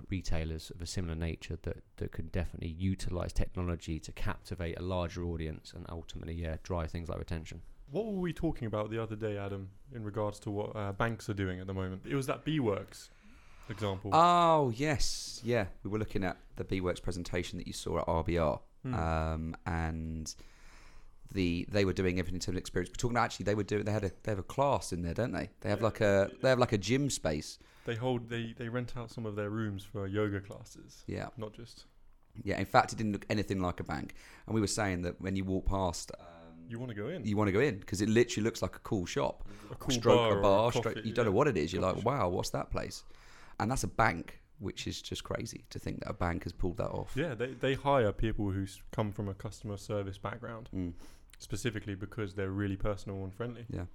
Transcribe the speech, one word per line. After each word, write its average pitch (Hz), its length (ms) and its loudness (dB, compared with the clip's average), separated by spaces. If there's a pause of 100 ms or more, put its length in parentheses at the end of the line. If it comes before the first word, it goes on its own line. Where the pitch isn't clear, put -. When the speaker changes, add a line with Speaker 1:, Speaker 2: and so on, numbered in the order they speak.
(100)
Speaker 1:
retailers 80 600 0
of 85 120 -12
a 80 40 -6
similar 85 280 -2
nature 80 480 -4
that, - 200 -6 (140)
that - 160 -4
can 82 160 -6
definitely - 400 -2
utilise 87 640 -2
technology 85 640 0
to - 140 -10
captivate 87 640 -4
a 82 40 -6
larger 90 420 -2
audience 80 480 -6
and 87 160 -12
ultimately, 85 460 -8
yeah, 82 280 -2
drive 85 280 -2
things 85 180 -6
like 90 100 -4
retention. 82 440 -6 (280)
Speaker 2:
What 185 140 -2
were 202 160 -2
we 175 140 0
talking 143 320 -2
about 107 240 -2
the 113 120 -2
other 107 140 -4
day, 107 220 -2
Adam, 98 320 -6 (240)
in 113 100 -8
regards 104 360 -2
to 110 100 -4
what, 104 260 -2
uh, 101 160 -2
banks 113 380 -2
are 104 40 -2
doing 92 260 0
at 92 60 -10
the 98 80 -4
moment? 92 300 -2
It 139 100 -2
was 131 120 0
that 139 180 -2
Beeworks 113 640 -2 (600)
example. 98 420 -2
Speaker 3:
Oh, 165 640 8
yes. - 640 0
Yeah, 113 260 2 (140)
we 101 60 -6
were 107 100 0
looking 104 260 0
at 90 120 0 (200)
the 92 80 -4
Beeworks 90 360 0
presentation 87 580 -2
that 85 80 -8
you - 60 -6
saw 85 280 -2
at - 60 0
R 82 160 2
B 85 140 2
R. 78 240 4 (220)
Speaker 2:
Hmm. 127 120 -2
Speaker 3:
Um, 80 720 0
and 80 680 -2 (1000)
the, 87 380 2
they 101 140 4
were 92 80 4
doing 92 260 2
everything 90 180 -2
in 87 40 -4
terms 92 160 -2
of - 20 -2
experience. 90 320 -2
We're - 60 -12
talking 120 200 0
about, 113 100 4
actually, 104 180 -8
they 104 100 2
were 107 80 2
doing, 101 220 0
they 104 80 0
had 107 120 2
a, 92 60 0 (120)
they 110 100 -2
have 98 60 0
a 92 40 -4
class 135 520 0
in 87 80 -2
there, 85 100 -2
don't 120 200 0
they? 80 180 -4 (100)
They 101 80 -4
have, 101 120 2
Speaker 2:
Yeah. 113 40 4
Speaker 3:
like, - 160 0
a, 98 300 6 (100)
they 127 80 4
have, 127 100 6
like, 120 140 4
a 110 60 4
gym 123 320 2
space. - 480 -2 (260)
Speaker 2:
They 120 120 -2
hold, 120 340 -2
they, 117 260 -4
they 117 140 -6
rent 123 260 -4
out 117 140 -8
some 113 160 -6
of 104 100 -6
their 104 140 -2
rooms 104 340 -2
for 98 220 -6
yoga 101 340 2
classes. - 680 -16
Speaker 3:
Yeah. 95 300 -4
Speaker 2:
Not 107 160 -8
just - 320 -18 (600)
Speaker 3:
Yeah, 98 140 0
in 113 60 0
fact, - 300 6
it - 20 -6
didn't 107 160 0
look 98 160 -4
anything 101 320 0
like 90 200 0
a 87 40 -8
bank. - 300 -6 (320)
And 107 80 -2
we 110 80 4
were 98 40 4
saying 95 360 0
that 87 180 -4
when 95 160 0
you 95 80 0
walk 95 220 0
past, 95 520 2
um, 82 480 -18
Speaker 2:
You 113 120 -8
wanna 123 160 -6
go 104 140 -4
in. 160 180 -6
Speaker 3:
you 104 100 4
wanna 101 160 6
go 104 80 8
in, 110 220 4
'cause 98 180 -2
it 104 80 6
literally 110 360 6
looks - 180 0
like 90 140 -2
a - 40 -14
cool 95 240 0
shop. - 420 -2 (240)
Speaker 2:
A - 40 -10
cool - 200 0
Speaker 3:
Stroke 117 220 8
Speaker 2:
bar 117 140 6
Speaker 3:
a 101 60 6
Speaker 2:
or - 20 2
a 98 40 4
Speaker 3:
bar, 104 300 8
Speaker 2:
coffee, 113 180 2
Speaker 3:
stroke, 110 140 -4
you 113 80 -2
don't 117 140 4
know 101 40 6
Speaker 2:
yeah. 95 60 4
Speaker 3:
what 147 120 8
it 120 100 4
is. 85 160 2
You're 92 80 2
Speaker 2:
Coffee 92 140 4
Speaker 3:
like, 95 80 -4
Speaker 2:
shop. 131 160 2
Speaker 3:
"Wow, 90 100 2
what's 101 200 0
that - 200 -4
place?" - 340 -4 (560)
And 107 100 2
that's 131 140 0
a 92 40 -2
bank, 107 520 2 (200)
which - 260 -6
is 90 160 -6
just - 220 -6
crazy - 460 -6
to - 80 -10
think - 220 -6
that - 100 -6
a 98 40 -6
bank 87 300 0
has 85 100 -4
pulled 87 240 0
that 92 120 -2
off. 98 260 -6
Speaker 2:
Yeah, 143 180 0
they, 123 200 -4
they 135 200 2
hire 123 380 4
people 110 400 2
who 98 100 0
s-, - 180 -6 (120)
come 107 200 0
from 101 160 -4
a 95 60 -4
customer 101 420 -8
service 98 400 -4
background, 113 580 -10
Speaker 3:
Mm. 90 180 -2 (480)
Speaker 2:
specifically 104 560 -4
because 101 380 -6
they're 95 180 -2
really 98 240 0
personal 98 480 -4
and 95 100 -10
friendly. 117 340 -8
Speaker 3:
Yeah. 87 260 -6